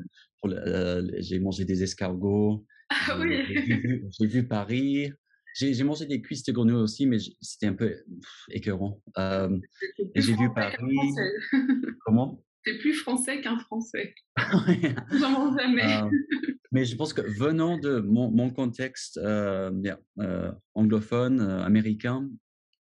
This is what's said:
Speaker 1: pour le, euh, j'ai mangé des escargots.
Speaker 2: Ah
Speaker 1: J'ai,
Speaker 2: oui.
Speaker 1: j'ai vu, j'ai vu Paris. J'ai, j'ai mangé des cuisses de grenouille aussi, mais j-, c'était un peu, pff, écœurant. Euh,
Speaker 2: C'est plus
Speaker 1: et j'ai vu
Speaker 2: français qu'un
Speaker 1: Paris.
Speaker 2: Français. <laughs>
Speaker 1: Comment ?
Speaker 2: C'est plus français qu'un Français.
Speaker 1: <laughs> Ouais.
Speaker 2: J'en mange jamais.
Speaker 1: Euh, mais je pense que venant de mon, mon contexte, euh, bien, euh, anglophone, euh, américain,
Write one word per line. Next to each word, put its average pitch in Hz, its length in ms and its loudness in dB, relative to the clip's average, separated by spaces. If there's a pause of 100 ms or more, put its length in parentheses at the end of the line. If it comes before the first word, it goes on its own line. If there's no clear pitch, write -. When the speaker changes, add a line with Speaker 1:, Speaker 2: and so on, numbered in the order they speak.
(400)
Speaker 1:
pour 101 100 -2
le, 90 60 -4
euh, 90 640 -2
j'ai 90 220 -4
mangé 95 240 -2
des 92 180 0
escargots. 101 840 0 (260)
Speaker 2:
Ah - 300 -2
Speaker 1:
J'ai, - 20 0
Speaker 2:
oui. 277 220 0 (220)
Speaker 1:
j'ai 226 100 2
vu, 123 280 -2 (140)
j'ai 110 80 4
vu 120 200 2
Paris. 131 640 -2 (440)
J'ai, 135 200 0
j'ai 127 100 0
mangé 151 220 -2
des 135 160 -2
cuisses - 220 -10
de - 80 -2
grenouille 117 280 4
aussi, 110 240 0
mais 120 140 4
j-, - 240 -6
c'était - 240 -6
un 98 80 2
peu, 107 160 0
pff, - 600 -14
écœurant. 101 500 -4 (160)
Euh, 95 400 0 (220)
Speaker 2:
C'est - 300 -8
plus 156 80 -2
Speaker 1:
et - 40 4
j'ai 113 100 4
vu 120 140 4
Speaker 2:
français 117 80 -2
qu'un - 0 -
Speaker 1:
Paris. 117 400 -2
Speaker 2:
Français. 190 380 0 (200)
<laughs> 262 540 0
Speaker 1:
Comment ? 123 380 2 (200)
Speaker 2:
C'est - 140 -4
plus 302 160 2
français 262 480 -2
qu'un 226 160 -2
Français. 214 560 -8 (220)
Speaker 1:
<laughs> - 320 2
Ouais. 160 260 2 (240)
Speaker 2:
J'en 269 140 4
mange 277 280 2
jamais. 247 220 4
Speaker 1:
Euh, 214 260 2 (640)
mais 131 160 4
je 117 100 -6
pense 156 160 -4
que - 80 -2
venant 156 560 0
de 139 240 0
mon, 110 300 4
mon 120 200 4
contexte, 127 680 -4
euh, 98 520 0
bien, 95 280 -4 (220)
euh, 90 300 -2 (240)
anglophone, 110 680 2
euh, 95 220 0
américain, 110 680 2 (540)